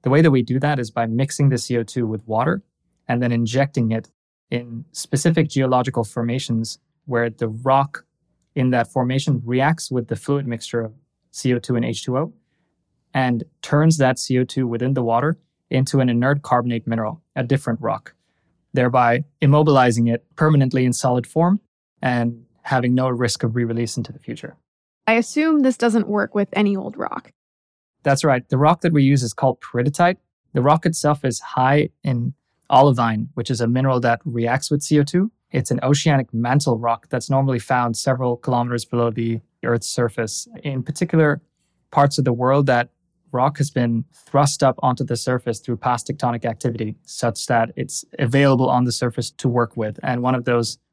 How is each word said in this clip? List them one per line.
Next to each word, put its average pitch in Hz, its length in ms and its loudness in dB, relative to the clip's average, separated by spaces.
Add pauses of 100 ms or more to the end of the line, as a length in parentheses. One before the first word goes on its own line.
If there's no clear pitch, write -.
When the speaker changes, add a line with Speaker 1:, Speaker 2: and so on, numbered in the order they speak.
Speaker 1:
The 123 80 0
way 147 120 6
that 160 100 6
we 127 100 4
do 123 160 -2
that 143 220 0
is 110 100 -6
by 117 160 -2
mixing 139 440 2
the 151 80 0
C 123 200 -2
O 113 60 -2
two 120 200 -4
with 110 220 -6
water 127 380 -2 (420)
and 123 160 -2
then 120 80 0
injecting 117 600 0
it 110 180 -6 (400)
in 120 400 -8
specific 160 580 0
geological 127 540 0
formations 117 800 -4 (240)
where 117 260 -2
the 113 160 -6
rock 131 580 0 (520)
in 127 140 2
that 120 200 0
formation 127 540 0
reacts 131 480 0
with 123 160 -4
the 110 80 -4
fluid 143 320 -2
mixture 117 320 -6
of 113 120 -8 (380)
C 127 240 -2
O 120 60 -2
two 127 160 -2
and 117 80 0
H 120 180 -6
two 127 160 -4
O 180 140 -4 (840)
and 123 300 0 (180)
turns 156 360 4
that 131 200 2
C - 220 -2
O - 20 0
two 127 240 -2
within 120 280 -2
the 131 100 0
water 123 340 0 (320)
into 131 300 2
an 127 80 2
inert 131 340 2
carbonate 120 460 -2
mineral, 113 340 -4 (140)
a 127 80 -2
different 123 360 -2
rock, 107 340 -6 (580)
thereby 123 500 2 (180)
immobilizing 135 720 4
it 117 120 -4 (100)
permanently 135 500 2
in 123 80 2
solid 123 320 0
form 180 360 0 (420)
and 117 420 -2 (180)
having 127 340 0
no 131 120 2
risk 123 360 -2
of 113 100 -2
re-release 117 420 -2
into - 160 -6
the - 60 -18
future. - 380 -14 (500)
Speaker 2:
I 220 60 2
assume 302 480 2
this 262 160 2
doesn't 226 320 0
work 208 260 -4
with 202 180 0
any 202 240 0
old 190 200 -10
rock. - 340 -8 (720)
Speaker 1:
That's 139 220 2
right. 127 240 2
The 135 80 0
rock 151 240 4
that 170 140 0
we 143 80 4
use 135 200 4
is 117 120 -6
called 127 260 -2
peridotite. 147 560 0 (380)
The 123 80 0
rock 151 240 2
itself 151 360 0
is 123 180 -2
high 135 500 0 (120)
in 127 300 -2 (380)
olivine, 120 640 4
which - 160 -6
is 117 100 -2
a 117 60 0
mineral 127 340 0
that 117 240 0
reacts 117 460 -4
with 147 120 0
C 151 160 2
O 147 40 4
two. 180 280 0 (200)
It's 123 200 -4
an 127 120 -2
oceanic 139 500 2
mantle 120 460 0
rock 117 320 -4
that's 123 180 -6
normally 135 300 0
found 120 380 0
several 127 420 -2
kilometers 123 480 -2
below 120 240 0
the 113 300 -4 (240)
Earth's 117 240 -2
surface. 117 600 -4 (140)
In 131 200 -4
particular, 156 600 0 (480)
parts 143 260 2
of 139 80 0
the 123 80 0
world 131 340 2
that 120 220 2 (440)
rock 135 260 0
has - 120 -2
been 117 340 0 (100)
thrust - 480 0
up 131 160 4
onto 131 260 -2
the 123 120 -4
surface 120 440 -4
through 117 160 -6
past 120 320 -4
tectonic 120 360 -4
activity, 117 600 -4
such - 420 -6
that 117 300 0
it's - 280 -8 (140)
available 135 520 4
on 127 140 2
the 120 80 0
surface 120 380 -4
to - 180 -4
work 120 280 0
with. 107 260 -6
And 123 200 -4
one 127 120 0
of 123 120 -4
those 120 320 0 (140)